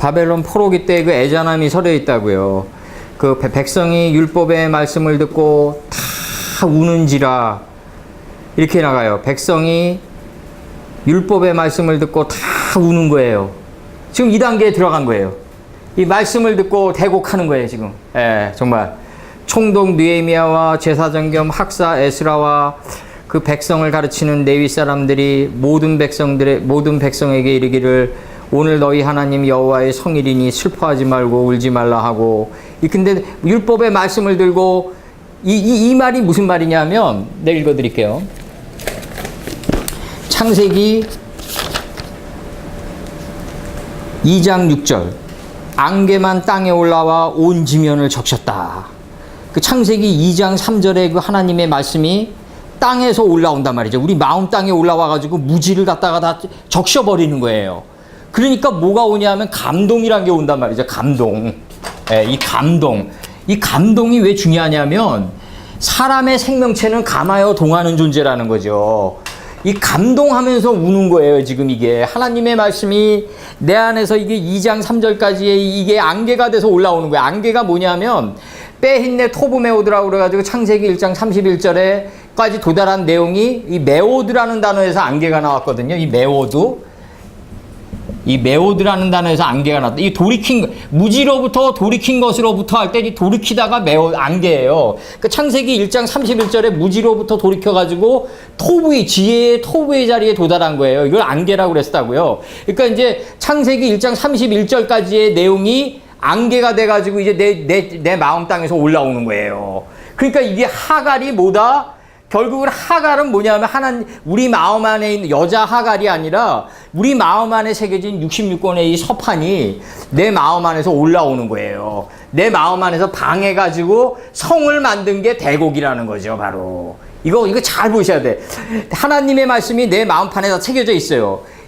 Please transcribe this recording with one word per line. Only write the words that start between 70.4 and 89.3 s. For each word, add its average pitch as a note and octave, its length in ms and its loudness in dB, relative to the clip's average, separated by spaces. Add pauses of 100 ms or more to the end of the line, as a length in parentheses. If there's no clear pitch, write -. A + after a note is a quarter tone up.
우는 F#3+ 360 2
거예요, D3 340 4
지금 C3 280 -2
이게. A#2+ 320 0
하나님의 A#3 520 0
말씀이 G#3 680 0 (360)
내 D#3+ 140 2
안에서 A3 440 2
이게 G#3+ 180 -2
이 F#3 240 -2
장 G#3+ 220 0
삼 A3+ 180 -2
절까지의 G3+ 800 0
이게 G#3 180 2
안개가 A3+ 520 2
돼서 A3 180 2
올라오는 F3 400 2
거예요. C#3+ 160 2
안개가 G#3+ 380 0
뭐냐면 F3+ 720 0 (460)
빼힌내 B3 480 2
토브메오드라고 A3 800 2
그래가지고 F#3+ 320 2
창세기 G#3+ 440 0
일 F#3 120 0
장 F#3 160 0
삼십일 F#3+ 460 0
절에까지 G3 1000 0
도달한 F#3+ 460 0
내용이 F#3+ 600 0
이 F3 120 -4
메오드라는 A3+ 800 2
단어에서 G3 400 0
안개가 D#3 400 0
나왔거든요. C3+ 560 -2
이 E3 100 -2
메오드. C#3 720 0 (1500)
이 C3 120 0
메오드라는 F#3 720 2
단어에서 E3+ 340 2